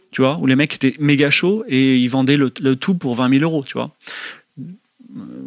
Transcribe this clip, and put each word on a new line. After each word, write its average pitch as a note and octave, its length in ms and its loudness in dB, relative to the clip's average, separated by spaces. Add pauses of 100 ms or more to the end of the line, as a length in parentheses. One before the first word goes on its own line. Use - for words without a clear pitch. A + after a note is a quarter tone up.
(120)
tu - 100 -2
vois, C3+ 160 2
où C#3 100 -2
les C3 80 4
mecs D3 180 0
étaient C3 260 0
méga C#3+ 300 2
chauds G3+ 380 0
et C3 300 2
ils B2 100 2
vendaient C3 300 2
le, C3+ 140 2 (100)
le C3+ 160 2
tout F#3+ 180 -2
pour C3 200 -4
vingt B2+ 120 0
mille C3+ 160 4
euros, D#3+ 240 -2
tu - 60 -14
vois. A#2 200 -8 (1500)